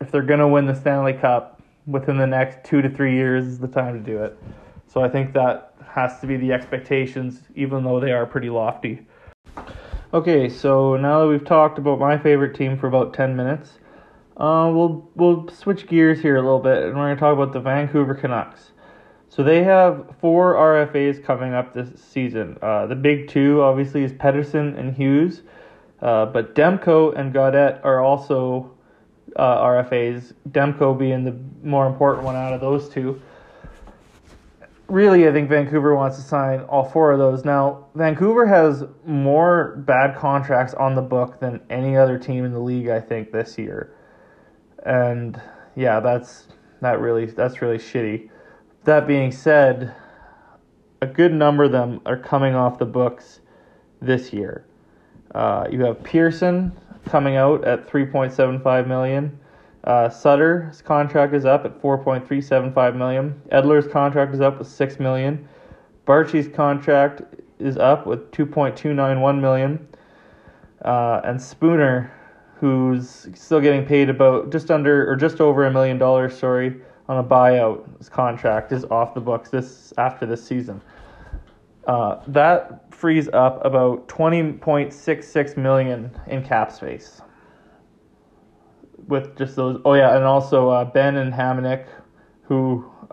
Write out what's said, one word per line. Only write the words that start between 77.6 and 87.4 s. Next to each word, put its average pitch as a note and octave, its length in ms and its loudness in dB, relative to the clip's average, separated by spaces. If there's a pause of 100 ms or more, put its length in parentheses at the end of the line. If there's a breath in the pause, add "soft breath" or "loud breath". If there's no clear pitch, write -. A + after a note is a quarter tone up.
His - 100 -20
contract A#2 640 -4
is B2+ 140 -6
off A#2 280 -2
the B2+ 60 -10
books A#2 300 -6
this, - 480 -8
after B2+ 280 -4
this A2+ 160 -6
season. A#2+ 380 -8 (1080 loud breath)
Uh, A#2+ 420 -2
that D#3 640 2
frees D#3+ 400 0
up C3 320 2
about B2+ 420 0
twenty D#3+ 460 0
point D3 400 -4
six D3 340 -6
six C#3+ 300 -4
million C3 520 0 (180)
in C3 140 -6
cap A2+ 300 -2
space. - 500 -16 (1900 soft breath)